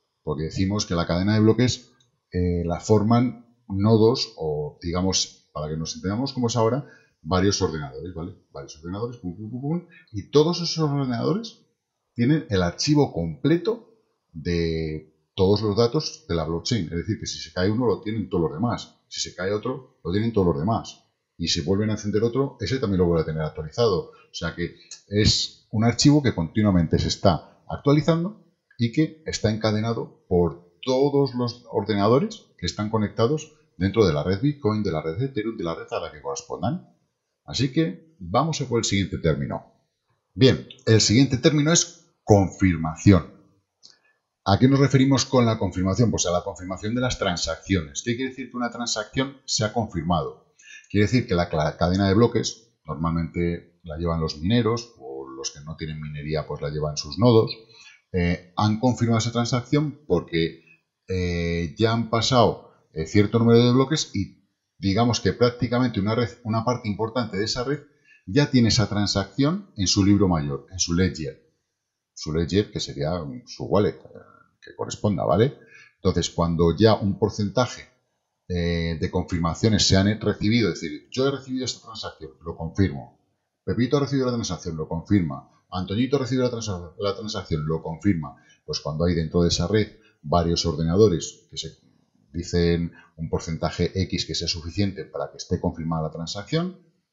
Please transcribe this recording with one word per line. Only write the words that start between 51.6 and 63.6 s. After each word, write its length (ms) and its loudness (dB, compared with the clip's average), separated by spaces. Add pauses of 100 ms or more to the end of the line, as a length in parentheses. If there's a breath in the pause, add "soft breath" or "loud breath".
cadena 300 2
de 60 4
bloques, 580 2 (140)
normalmente 1000 -4
la 140 -10
llevan 240 -2
los 160 -4
mineros, 640 0
o 280 -12
los 240 -12
que 100 -20
no 140 -14
tienen 240 -10
minería, 480 -6
pues 140 -8
la 80 -6
llevan 260 -4
sus 220 -10
nodos, 340 6 (640 loud breath)
eh, 420 -2
han 240 2
confirmado 380 0
esa 140 -2
transacción 760 -2
porque, 560 -2 (440 soft breath)
eh, 720 -2
ya 140 2
han 180 -2
pasado, 640 2 (220 soft breath)
eh, 140 -6
cierto 320 4
número 260 6